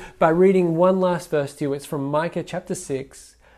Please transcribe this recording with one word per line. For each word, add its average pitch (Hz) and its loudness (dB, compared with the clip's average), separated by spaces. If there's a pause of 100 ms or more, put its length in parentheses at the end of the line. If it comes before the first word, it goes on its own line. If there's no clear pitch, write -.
(180)
by 170 4
reading 175 4
one 185 4
last 180 -2
verse 143 -2
to 151 -6
you. 139 -2
It's 143 -8
from 143 -6
Micah 165 -4
chapter 180 -10
six, - -10 (220)